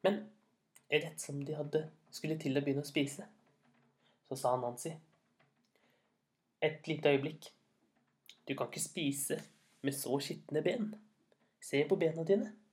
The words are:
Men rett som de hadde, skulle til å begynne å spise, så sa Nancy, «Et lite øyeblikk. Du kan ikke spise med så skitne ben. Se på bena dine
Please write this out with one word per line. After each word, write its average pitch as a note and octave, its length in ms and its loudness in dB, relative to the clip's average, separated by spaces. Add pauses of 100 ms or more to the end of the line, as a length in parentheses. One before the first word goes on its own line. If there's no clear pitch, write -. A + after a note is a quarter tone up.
Men G3+ 140 4 (720)
rett D#3+ 320 0
som C#3+ 240 -6
de D#3 80 -6
hadde, D3+ 300 -2 (260)
skulle D#3 320 -4
til C#3 160 2
å C#3+ 80 2
begynne C#3 160 2
å - 80 -6
spise, - 380 0 (960)
så C3 140 -6
sa B2+ 180 4
Nancy, B2 320 -4 (1800)
«Et D3+ 240 -2
lite D3 240 4
øyeblikk. C#3 380 -2 (960)
Du C#3 60 0
kan C3+ 160 -4
ikke D#3 100 -6
spise - 560 -2 (480)
med C3+ 80 2
så C3+ 300 0
skitne D#3 420 -2
ben. F3+ 220 2 (760)
Se C#3+ 240 2
på F#3 160 4
bena D#3+ 240 2
dine G3+ 240 4 (240)